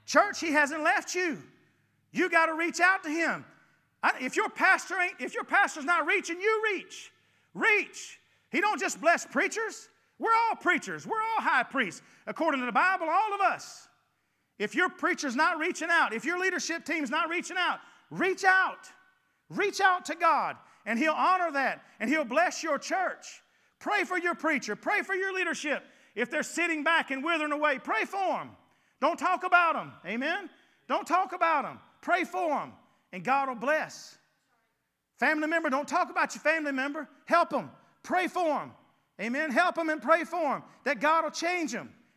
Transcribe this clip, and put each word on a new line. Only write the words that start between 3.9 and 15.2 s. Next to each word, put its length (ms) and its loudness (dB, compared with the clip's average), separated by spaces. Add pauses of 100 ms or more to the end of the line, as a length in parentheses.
I, 100 4 (100)
if 140 -4
your 140 0
pastor 500 2
ain't, 200 -2
if 140 -8
your 100 -6
pastor's 420 2
not 200 2
reaching, 340 -2
you 220 0 (100)
reach. 400 -10 (420)
Reach. 680 0 (320)
He 100 0
don't 180 2
just 220 -4
bless 240 2
preachers. 640 -4 (300)
We're 160 2
all 200 2
preachers. 520 -2
We're 140 -2
all 200 -2
high 220 2
priests. 380 -4 (260)
According 340 0
to 40 -4
the 60 -4
Bible, 380 2
all 240 2
of 80 -2
us. 460 -2 (720)
If 160 -4
your 140 2
preacher's 460 -2